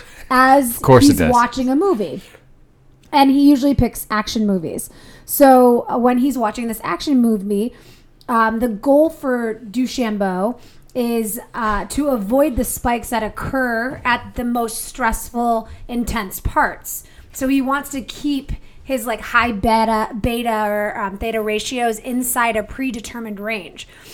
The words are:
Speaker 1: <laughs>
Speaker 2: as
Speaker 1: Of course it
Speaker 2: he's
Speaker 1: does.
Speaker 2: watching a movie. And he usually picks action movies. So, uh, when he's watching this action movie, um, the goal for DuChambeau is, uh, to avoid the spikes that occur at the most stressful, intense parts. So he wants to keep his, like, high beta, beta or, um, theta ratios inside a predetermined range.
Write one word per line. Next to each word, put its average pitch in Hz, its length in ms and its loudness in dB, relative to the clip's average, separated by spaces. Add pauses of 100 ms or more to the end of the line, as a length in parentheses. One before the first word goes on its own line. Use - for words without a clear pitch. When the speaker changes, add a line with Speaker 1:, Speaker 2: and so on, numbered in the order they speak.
(160)
Speaker 1:
<laughs> - 140 -8
Speaker 2:
as 262 460 6
Speaker 1:
Of - 60 -12
course 262 220 8
it 285 40 10
Speaker 2:
he's 285 100 6
Speaker 1:
does. - 140 2
Speaker 2:
watching 240 360 2
a 262 80 2
movie. 214 460 0 (880)
And 277 200 4
he 285 180 6
usually 285 260 4
picks - 360 -2
action 214 360 -2
movies. 170 440 -2 (340)
So, 254 640 6
uh, 247 100 -2
when 247 200 2
he's 262 200 0
watching 233 300 -4
this 220 160 -8
action 311 380 0
movie, 208 500 0 (560)
um, 226 320 0
the 247 80 0
goal 277 400 4
for 247 460 -4
DuChambeau 214 1040 -4 (360)
is, 233 460 -4 (140)
uh, 208 320 -2
to 285 220 -4
avoid 254 480 2
the 254 80 0
spikes 240 440 -4
that 220 140 -2
occur 240 840 -4
at 240 300 -2
the 247 100 -6
most 240 400 -4
stressful, 233 840 -2 (180)
intense 233 540 -6
parts. - 640 -4 (280)
So 262 160 -4
he 269 140 2
wants 277 280 -4
to 269 120 -8
keep 277 500 -6 (320)
his, 247 220 -6
like, 220 140 -6
high 240 320 0
beta, 220 680 0
beta 233 460 -2
or, 208 320 -4
um, 196 180 -6
theta 220 240 -4
ratios 214 600 -2
inside 247 560 -2
a 208 60 -2
predetermined 226 760 -8
range. 208 460 -10 (280)